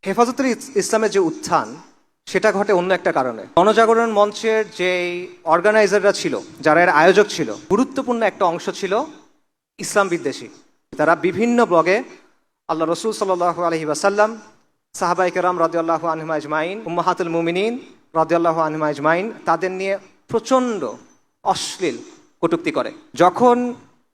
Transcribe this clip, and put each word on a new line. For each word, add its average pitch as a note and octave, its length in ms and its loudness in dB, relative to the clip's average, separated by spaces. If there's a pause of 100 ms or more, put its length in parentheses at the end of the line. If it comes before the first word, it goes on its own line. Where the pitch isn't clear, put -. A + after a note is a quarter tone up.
হেফাজতে A#3+ 440 0
ইস-, - 280 -4
ইসলামের G#3+ 320 0
যে G3 80 0
উত্থান, D#3+ 580 -2 (500)
সেটা G3 260 0
ঘটে G3+ 200 0
অন্য F3+ 220 2
একটা F3+ 180 -2
কারণে। B2+ 300 -2 (140)
গণজাগরণ A3+ 560 4
মঞ্চের G#3+ 520 2 (120)
যেই F3+ 520 -4 (160)
অর্গানাইজাররা G3 680 4
ছিল, B2+ 280 -2 (200)
যারা D#3+ 220 4
এর F3 60 4
আয়োজক F3 400 6
ছিল, A#2 260 -6 (160)
গুরুত্বপূর্ণ A#3+ 520 0
একটা G3+ 220 -2
অংশ F3 260 -2
ছিল G3 320 -4 (760)
ইসলাম G3 300 0
বিদ্বেষী। C#3 400 -6 (480)
তারা D#3 200 4
বিভিন্ন A3 500 2
ব্লগে F3 360 2 (680)
আল্লাহ D#3+ 200 -2
রসুল E3+ 240 -2
সাল্লাল্লাহু F3 500 -2
আলাইহি E3 220 -2
ওয়াসাল্লাম, G3+ 560 0 (540)
সাহাবায়ে F3+ 360 0
কেরাম F3+ 300 -2
রাদিয়াল্লাহু E3 460 0
আনহুম D#3+ 240 -4
আজমাইন, D#3 540 -4
উম্মাহাতুল F3 440 -2
মুমিনিন F3 500 -2 (360)
রাদিয়াল্লাহু E3 460 0
আনহুম D#3 220 -2
আজমাইন, D#3 500 -2 (120)
তাদের E3+ 260 -2
নিয়ে F#3+ 280 -6 (300)
প্রচণ্ড A3 640 -2 (520)
অশ্লীল - 540 -4 (440)
কটূক্তি E3 280 -2
করে। A#2+ 220 -4 (220)
যখন A#3+ 600 2 (400)